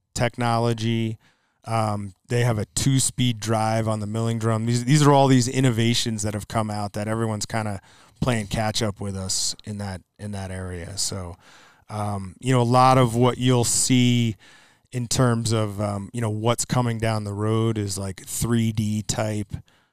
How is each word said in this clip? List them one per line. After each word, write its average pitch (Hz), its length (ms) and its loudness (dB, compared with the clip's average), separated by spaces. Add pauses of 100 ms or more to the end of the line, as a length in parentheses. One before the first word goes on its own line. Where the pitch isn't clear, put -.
(140)
technology. 117 1040 0 (480)
Um, 104 480 -2 (140)
they 120 160 2
have 117 140 0
a 101 60 -2 (100)
two-speed 123 680 0
drive 110 480 0
on 110 120 -2
the 104 60 -6
milling 113 320 -2
drum. 113 280 0
These, 120 180 0
these 147 220 4
are 143 60 8
all 139 160 6
these 127 200 6
innovations 117 720 0
that 107 120 -4
have 101 140 -8
come 110 220 -2
out 104 240 -6
that 107 140 -4
everyone's 110 380 -2
kinda 107 340 -6 (400)
playing 113 280 0
catch 110 340 -2
up 104 180 -2
with 98 160 -8
us - 380 -4 (100)
in 104 140 -8
that, 98 220 -8 (180)
in 104 140 -10
that 95 180 -8
area. 92 480 -10
So, 90 380 -6 (520)
um, 104 520 -6
you 127 120 0
know, 127 80 4
a 120 40 4
lot 127 340 6
of 120 160 4
what 120 240 2
you'll 123 260 2
see 120 720 2 (560)
in 123 160 -6
terms 117 440 2
of, 107 280 -2
um, 101 320 -6
you 120 80 -8
know, 110 100 -2
what's 110 340 0
coming 120 340 0
down 110 260 0
the 104 100 -6
road 110 440 0
is, 98 200 -4
like, 98 260 -8
three 113 480 0
D 107 300 -2
type 107 520 -4 (380)